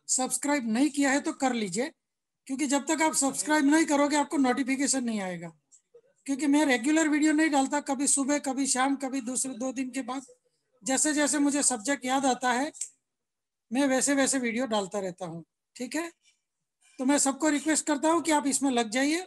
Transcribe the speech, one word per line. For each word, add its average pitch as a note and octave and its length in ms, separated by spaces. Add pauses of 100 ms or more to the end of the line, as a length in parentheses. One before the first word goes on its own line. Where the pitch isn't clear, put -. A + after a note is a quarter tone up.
सब्सक्राइब C4 600
नहीं B3+ 220
किया C#4 200
है C#4 100
तो D#4 140
कर C4 200
लीजिए, G#3+ 360 (560)
क्योंकि C4+ 200
जब C#4 200
तक D#4 160
आप D#4 140
सब्सक्राइब C#4+ 500
नहीं D#4 200
करोगे D4 300
आपको D4 220
notification C4 680
नहीं A3 160
आएगा, F3 320 (760)
क्योंकि C4+ 220
मैं D4 180
regular C#4+ 420
video D4+ 240
नहीं D#4 180
डालता, C#4 320
कभी C#4 260
सुबह, C#4 320
कभी C4+ 280
शाम, C4+ 280
कभी C4+ 260
दूसरे B3+ 320
दो B3+ 180
दिन B3+ 180
के C4 140
बाद, C4 180 (600)
जैसे C4 320
जैसे D4 260
मुझे C#4+ 240
subject B3+ 420
याद C4 200
आता B3+ 260
है C4+ 180 (1000)
मैं C4+ 160
वैसे C4 280
वैसे C4+ 240
video A#3+ 300
डालता G#3 320
रहता F#3 260
हूँ। E3 180 (320)
ठीक B3 200
है, E4+ 140 (880)
तो C4+ 60
मैं C#4 140
सबको C4+ 320
request D4 360
करता D4+ 220
हूँ E4 140
कि E4 100
आप D4 140
इसमें C#4 240
लग A#3 200
जाइए C#4+ 360